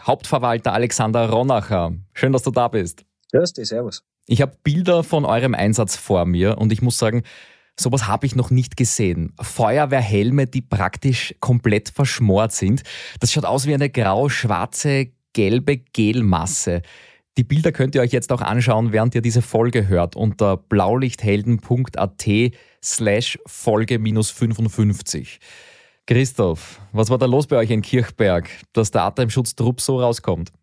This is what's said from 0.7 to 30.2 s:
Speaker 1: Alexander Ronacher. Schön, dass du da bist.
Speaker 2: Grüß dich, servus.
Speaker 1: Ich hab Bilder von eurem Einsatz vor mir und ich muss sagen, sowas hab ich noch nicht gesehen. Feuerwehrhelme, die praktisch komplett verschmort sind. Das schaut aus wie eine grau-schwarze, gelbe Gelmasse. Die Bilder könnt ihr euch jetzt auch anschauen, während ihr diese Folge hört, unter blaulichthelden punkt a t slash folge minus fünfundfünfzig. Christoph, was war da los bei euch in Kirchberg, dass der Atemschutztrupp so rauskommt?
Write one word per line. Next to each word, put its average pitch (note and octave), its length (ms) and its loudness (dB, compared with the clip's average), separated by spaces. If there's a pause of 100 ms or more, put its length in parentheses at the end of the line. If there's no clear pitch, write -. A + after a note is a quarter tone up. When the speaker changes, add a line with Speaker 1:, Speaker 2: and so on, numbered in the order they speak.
Speaker 1:
Alexander A#2 560 0
Ronacher. A2 640 0 (200)
Schön, C3+ 180 0
dass C3+ 120 0
du C3+ 60 -4
da A#2+ 200 2
bist. F#2 360 -4 (280)
Speaker 2:
Grüß E3+ 200 2
dich, A2+ 140 -12
servus. A2+ 380 -6 (220)
Speaker 1:
Ich A#2+ 140 2
hab C3+ 220 -4
Bilder E3+ 400 2
von D#3 220 0
eurem A#2+ 280 0
Einsatz G#2 440 0
vor F2+ 280 0
mir F2+ 320 2
und G#2+ 140 2
ich - 100 -2
muss B2 160 0
sagen, A#2 260 0 (540)
sowas A#2+ 300 0
hab G#2+ 160 -2
ich C3+ 120 -4
noch B2 140 0
nicht B2+ 280 0
gesehen. F2 600 -2
Feuerwehrhelme, B2 1080 0
die B2+ 140 -6
praktisch - 800 -2
komplett A#2 480 2
verschmort A2+ 640 0
sind. G#2+ 300 0 (360)
Das - 140 -2
schaut D3+ 120 -2
aus B2+ 220 0
wie D3+ 60 2
eine C#3+ 160 0
grau-schwarze, B2 1200 0 (240)
gelbe B2+ 440 2
Gelmasse. G2 1040 0 (560)
Die B2+ 60 4
Bilder D#3 280 2
könnt C3+ 240 -2
ihr C3+ 60 4
euch B2 100 0
jetzt B2 220 -2
auch B2 80 -2
anschauen, A2+ 500 0
während A2+ 240 2
ihr - 60 2
diese A#2 200 2
Folge A#2 460 0
hört, F2 300 0
unter G2+ 400 0
blaulichthelden G#2+ 1000 0
punkt B2 380 -2
a G2+ 100 0
t A2 440 0 (320)
slash G#2+ 640 -2
folge A2 520 0
minus A2 320 0
fünfundfünfzig. G#2+ 1120 -2 (680)
Christoph, A#2 760 0 (100)
was G#2+ 180 0
war B2+ 80 4
da B2+ 100 2
los C3+ 200 2
bei C#3+ 100 2
euch A2+ 140 2
in A2 100 0
Kirchberg, G2+ 680 0 (240)
dass A2 180 0
der F#2+ 120 0
Atemschutztrupp A#2+ 760 -2
so C3 220 -2
rauskommt? F#2+ 500 -2 (120)